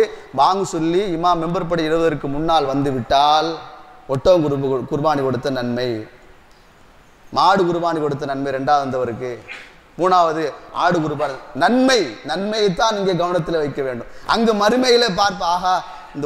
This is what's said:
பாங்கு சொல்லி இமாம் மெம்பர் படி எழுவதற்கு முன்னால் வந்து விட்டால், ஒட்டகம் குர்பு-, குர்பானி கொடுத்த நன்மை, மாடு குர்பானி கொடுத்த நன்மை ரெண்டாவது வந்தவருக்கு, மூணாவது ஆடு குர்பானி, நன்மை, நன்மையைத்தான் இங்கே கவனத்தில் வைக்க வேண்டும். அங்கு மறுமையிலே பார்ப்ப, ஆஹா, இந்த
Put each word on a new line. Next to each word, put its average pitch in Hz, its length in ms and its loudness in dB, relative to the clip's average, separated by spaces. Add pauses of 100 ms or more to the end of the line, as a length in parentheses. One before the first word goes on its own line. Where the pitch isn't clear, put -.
(400)
பாங்கு 185 260 4 (100)
சொல்லி 165 260 0 (140)
இமாம் 170 280 2
மெம்பர் 175 280 -2
படி 170 180 0
எழுவதற்கு 160 460 0
முன்னால் 156 380 0
வந்து 139 240 0
விட்டால், 147 520 2 (640)
ஒட்டகம் 175 300 4
குர்பு-, 139 460 0
குர்பானி 147 360 0
கொடுத்த 127 320 -2
நன்மை, 123 300 -2 (1500)
மாடு 185 320 6
குர்பானி 170 340 -2
கொடுத்த 143 260 -4
நன்மை 139 280 -4
ரெண்டாவது 139 280 2
வந்தவருக்கு, 123 460 -4 (680)
மூணாவது 170 440 2 (400)
ஆடு 180 220 2
குர்பானி, 143 300 -4 (280)
நன்மை, 254 360 4 (300)
நன்மையைத்தான் 208 680 0
இங்கே 190 220 0
கவனத்தில் 175 420 -2
வைக்க 143 240 -4
வேண்டும். 120 220 -8 (260)
அங்கு 220 260 2
மறுமையிலே 240 480 4 (100)
பார்ப்ப, 190 240 0 (120)
ஆஹா, 180 200 0 (400)
இந்த 147 100 -4